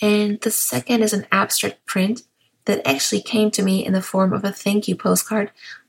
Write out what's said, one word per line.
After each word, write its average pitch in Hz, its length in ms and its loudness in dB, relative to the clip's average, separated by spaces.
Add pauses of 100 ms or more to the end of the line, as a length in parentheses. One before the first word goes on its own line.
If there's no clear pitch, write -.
And 208 380 2
the 226 100 -2
second 240 500 0
is 214 120 2
an 202 180 -2
abstract - 560 -2
print 202 340 0 (440)
that - 220 0
actually 226 360 0
came 214 260 2
to 202 140 0
me 190 200 2
in - 80 -4
the 190 120 2
form 190 300 2
of 196 100 -2
a 196 80 -2
thank 202 360 0
you 185 80 0
postcard 202 560 0 (380)